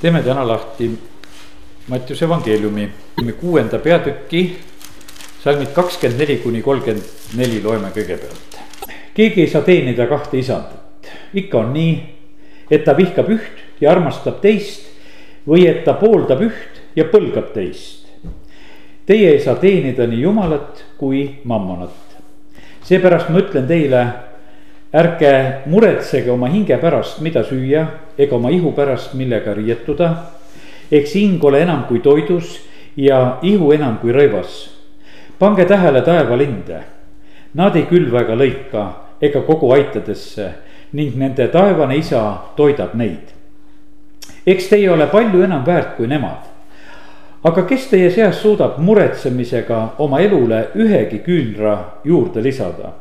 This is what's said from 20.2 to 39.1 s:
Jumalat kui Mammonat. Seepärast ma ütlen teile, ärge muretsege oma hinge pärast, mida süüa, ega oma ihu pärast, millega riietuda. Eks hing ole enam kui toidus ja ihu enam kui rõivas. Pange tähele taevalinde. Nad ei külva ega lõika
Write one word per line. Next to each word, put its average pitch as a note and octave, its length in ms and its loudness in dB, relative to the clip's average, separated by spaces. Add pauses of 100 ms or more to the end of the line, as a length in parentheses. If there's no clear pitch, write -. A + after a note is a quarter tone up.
Jumalat E3+ 640 -2 (140)
kui C3+ 460 -2
Mammonat. F#2 800 -6 (640)
Seepärast F3+ 460 4
ma D#3+ 100 4
ütlen C#3 280 0
teile, B2+ 400 4 (840)
ärge C#3+ 720 4
muretsege D3+ 680 2
oma B2 160 0
hinge D#3+ 300 2
pärast, D3+ 440 0
mida D3+ 220 0
süüa, C3+ 420 0 (320)
ega C#3+ 180 4
oma A#2+ 140 0
ihu E3+ 220 2
pärast, C3+ 420 -2
millega B2 400 -2
riietuda. A#2 560 0 (840)
Eks C#3+ 220 4
hing G3 300 2
ole C#3+ 180 6
enam E3 280 0
kui A#2+ 100 2
toidus D#3+ 580 2 (380)
ja C3 480 4
ihu F3 320 4
enam C3+ 260 0
kui A#2 140 0
rõivas. C3+ 540 2 (720)
Pange F#3+ 260 6
tähele F3 360 6
taevalinde. B2 840 0 (680)
Nad E3+ 220 2
ei D3 140 2
külva B2+ 340 4
ega A2+ 120 0
lõika A#2 500 0 (360)